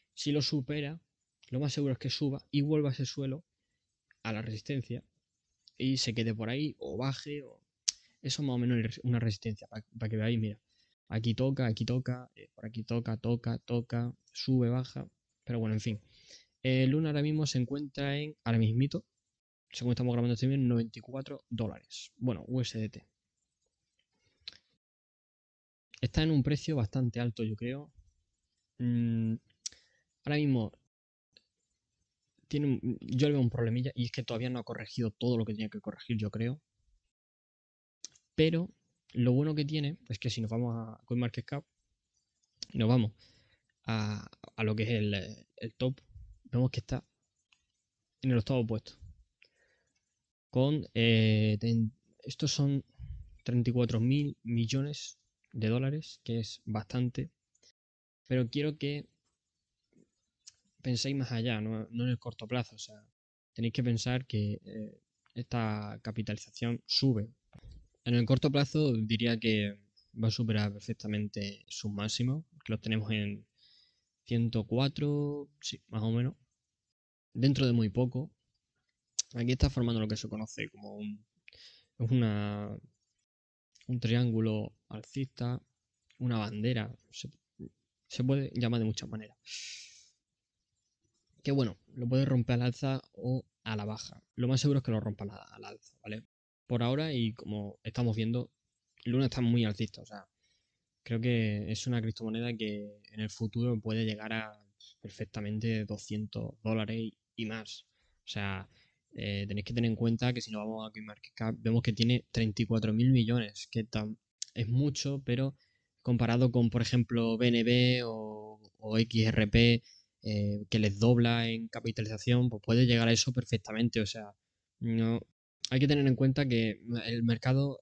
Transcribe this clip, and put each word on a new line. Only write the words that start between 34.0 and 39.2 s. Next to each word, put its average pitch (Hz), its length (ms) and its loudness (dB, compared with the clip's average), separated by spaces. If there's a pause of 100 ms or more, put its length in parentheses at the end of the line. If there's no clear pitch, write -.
es 120 60 -6
que 131 120 -4
todavía 123 260 -4
no 127 100 -4
ha 110 40 -8
corregido 110 480 -4
todo 120 260 0
lo 113 80 2
que 110 80 -4
tenía 107 160 -4
que 107 120 -10
corregir, - 360 -6
yo 107 120 -2
creo. 117 320 -4 (1700)
Pero 165 360 2 (420)
lo 123 200 4